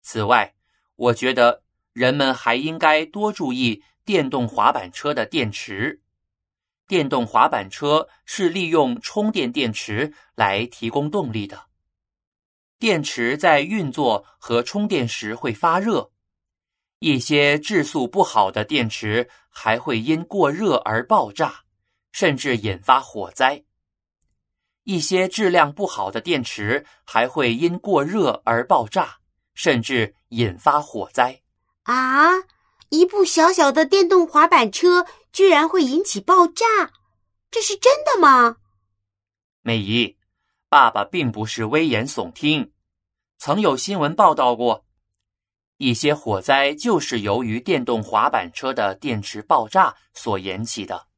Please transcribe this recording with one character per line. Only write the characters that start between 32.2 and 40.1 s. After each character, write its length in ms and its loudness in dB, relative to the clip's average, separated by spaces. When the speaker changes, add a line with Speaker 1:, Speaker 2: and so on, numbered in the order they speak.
Speaker 2:
一 160 4
部 180 0
小 280 4
小 200 4
的 140 2
电 240 4
动 160 6
滑 220 4
板 240 4
车 340 2
居 160 4
然 220 6
会 140 2
引 200 0
起 160 -6
爆 280 4
炸， 180 -2
这 100 -4
是 140 -4
真 280 4
的 160 0
吗？ 380 6
Speaker 1:
美 180 -2
姨， 380 -2